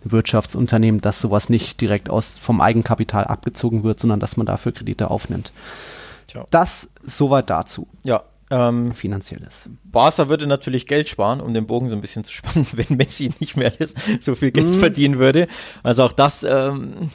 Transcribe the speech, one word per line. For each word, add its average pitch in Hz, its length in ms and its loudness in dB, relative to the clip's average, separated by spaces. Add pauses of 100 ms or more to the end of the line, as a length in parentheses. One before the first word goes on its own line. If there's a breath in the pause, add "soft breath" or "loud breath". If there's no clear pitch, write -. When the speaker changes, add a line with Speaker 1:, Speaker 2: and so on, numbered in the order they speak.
Speaker 1:
Wirtschaftsunternehmen, 110 1000 2
dass - 180 0
sowas 104 300 0
nicht - 320 0
direkt 101 280 0
aus, - 280 -2
vom 110 240 2
Eigenkapital 110 640 2
abgezogen 113 580 -2
wird, 110 160 0
sondern 107 200 2
dass - 180 -4
man 110 80 0
dafür 110 260 -2
Kredite 107 400 -4
aufnimmt. - 400 -6 (760 loud breath)
Speaker 2:
Tja. 120 220 -14
Speaker 1:
Das - 420 -6 (140)
soweit 135 440 -2
dazu. - 380 -6 (160)
Speaker 2:
Ja, 120 200 -2 (260)
ähm, 120 440 0
Speaker 1:
Finanzielles. - 760 -10 (140)
Speaker 2:
Barca 139 460 2
würde 151 180 0
natürlich 131 400 -2
Geld 151 220 0
sparen, 113 320 -2
um 117 120 -6
den 110 140 0
Bogen 120 220 -2
so 110 60 -4
ein 101 60 -4
bisschen 107 220 -8
zu - 100 -14
spannen, - 360 0
<laughs> - 40 -14
wenn 120 240 0
Messi 135 420 0
nicht - 180 -4
mehr 120 140 2
das, - 220 -4 (280 loud breath)
so 127 140 0
viel 131 160 2
Geld 160 160 4
Speaker 1:
Mhm. 175 120 2
Speaker 2:
verdienen 143 400 4
würde. 139 280 6 (340 loud breath)
Also 120 220 4
auch 120 100 4
das, 143 340 2
ähm, 139 680 -2